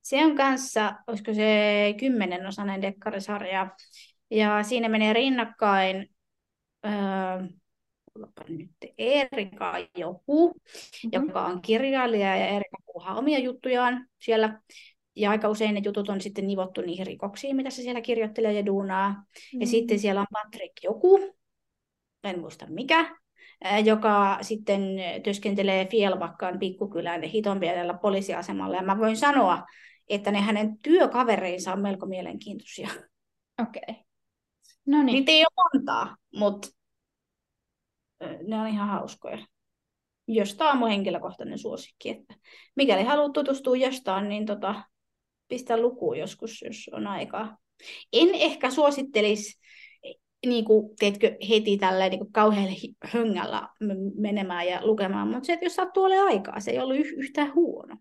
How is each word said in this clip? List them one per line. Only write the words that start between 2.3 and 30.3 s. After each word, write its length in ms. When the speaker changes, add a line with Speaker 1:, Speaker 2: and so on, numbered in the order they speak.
Speaker 1:
dekkarisarja. 880
Ja 320
siinä 260
menee 240
rinnakkain, 960
öö, 60
ollapa 340
nyt, 220
Erika 760
Joku, 500
Speaker 2:
Mhm. 100
Speaker 1:
joka 320
on 160
kirjailija, 760
ja 120
Erika 380
puuhaa 320
omia 220
juttujaan 680
siellä. 380
Ja 140
aika 200
usein 260
ne 100
jutut 240
on 120
sitten 260
nivottu 340
niihin 260
rikoksiin, 480
mitä 140
se 120
siellä 200
kirjoittelee 520
ja 120
duunaa. 600
Ja 120
Speaker 2:
Mm. 40
Speaker 1:
sitten 300
siellä 220
on 120
Patrick 400
Joku, 520
en 160
muista 300
mikä, 460
ää, 160
joka 640
sitten 400
työskentelee 600
Fielbakkaan 760
pikkukylän 640
Hitonpielellä 680
poliisiasemalla. 840
Ja 80
mä 140
voin 200
sanoa, 460
että 220